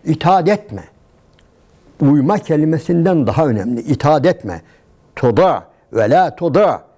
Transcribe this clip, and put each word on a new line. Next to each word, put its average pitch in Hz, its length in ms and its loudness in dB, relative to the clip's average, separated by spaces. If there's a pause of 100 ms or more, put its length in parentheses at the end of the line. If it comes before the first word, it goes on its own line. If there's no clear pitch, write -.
itaat 170 440 0
etme. 147 360 -6 (1160)
Uyma 147 380 2
kelimesinden 160 880 0
daha 147 200 0
önemli. 117 340 -4
İtaat 143 460 0
etme. 101 340 -4 (560)
Tuda 135 480 0 (280)
ve 110 180 0
la 170 260 2
tuda. 170 460 0 (160)